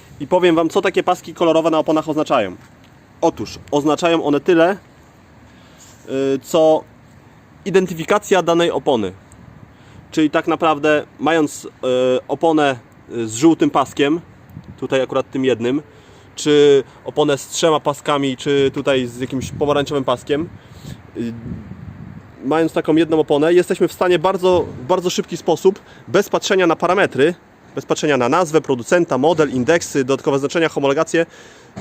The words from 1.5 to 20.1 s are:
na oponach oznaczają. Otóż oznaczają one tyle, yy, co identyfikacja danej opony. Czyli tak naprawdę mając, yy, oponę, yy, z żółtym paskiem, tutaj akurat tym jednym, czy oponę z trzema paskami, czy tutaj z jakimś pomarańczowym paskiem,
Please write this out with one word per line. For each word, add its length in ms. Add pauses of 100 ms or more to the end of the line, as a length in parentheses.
na 80
oponach 300
oznaczają. 480 (640)
Otóż 380 (120)
oznaczają 540
one 160
tyle, 360 (1300)
yy, 60 (280)
co 420 (800)
identyfikacja 760
danej 280
opony. 420 (1000)
Czyli 200
tak 180
naprawdę 580 (140)
mając, 440
yy, 60 (580)
oponę, 480 (320)
yy, 200
z 60
żółtym 360
paskiem, 500 (600)
tutaj 220
akurat 280
tym 140
jednym, 380 (520)
czy 500 (200)
oponę 340
z 100
trzema 320
paskami, 560
czy 380
tutaj 320
z 140
jakimś 300
pomarańczowym 540
paskiem, 440 (680)